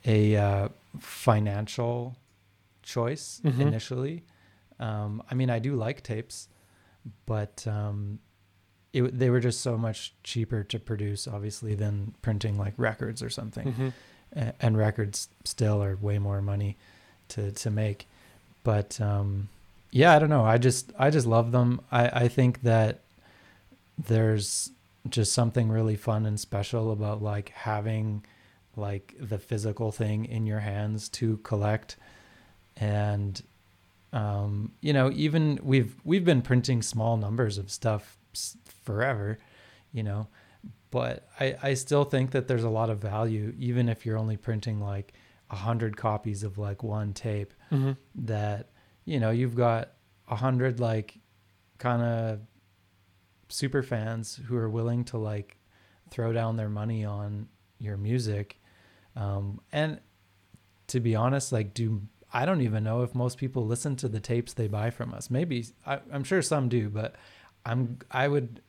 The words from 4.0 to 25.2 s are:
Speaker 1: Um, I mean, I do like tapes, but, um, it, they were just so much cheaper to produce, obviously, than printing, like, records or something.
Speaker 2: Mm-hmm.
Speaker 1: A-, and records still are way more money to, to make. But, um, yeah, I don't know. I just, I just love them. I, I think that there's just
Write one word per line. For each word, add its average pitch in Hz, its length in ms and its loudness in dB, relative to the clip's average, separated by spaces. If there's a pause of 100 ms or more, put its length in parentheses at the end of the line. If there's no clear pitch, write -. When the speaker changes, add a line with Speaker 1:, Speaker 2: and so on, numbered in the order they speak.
Speaker 1:
Um, 107 500 -4
I 135 40 -6
mean, 127 140 2
I 117 120 0
do 135 160 -2
like 113 260 -4
tapes, - 460 -10 (760)
but, 107 420 -6
um, 104 500 -4 (760)
it, 127 240 2
they 123 140 4
were 123 80 4
just 117 220 0
so 120 160 0
much 113 380 -4 (100)
cheaper 110 400 -2
to 113 140 -6
produce, 104 500 -4
obviously, 107 460 -4
than 104 480 -2
printing, 104 360 0
like, 101 180 -2
records 113 460 -2
or 117 80 -6
something. 113 380 -6
Speaker 2:
Mm-hmm. 131 200 -2 (480)
Speaker 1:
A-, 117 240 -4
and 110 160 4
records 107 520 0 (160)
still 107 380 2
are 98 140 0
way 104 220 0
more 101 240 0
money 101 340 -2 (520)
to, 101 240 -4
to - 180 -4
make. 104 380 -2 (560)
But, 104 360 0
um, 101 500 0 (420)
yeah, 151 240 10
I - 20 10
don't 151 120 6
know. 135 140 6
I 110 140 6
just, 127 400 2
I 139 120 6
just 147 160 4
love 117 260 4
them. 123 280 4 (120)
I, 123 320 4
I 120 40 6
think 123 340 4
that 113 380 4 (1000)
there's 110 720 2 (380)
just 110 240 2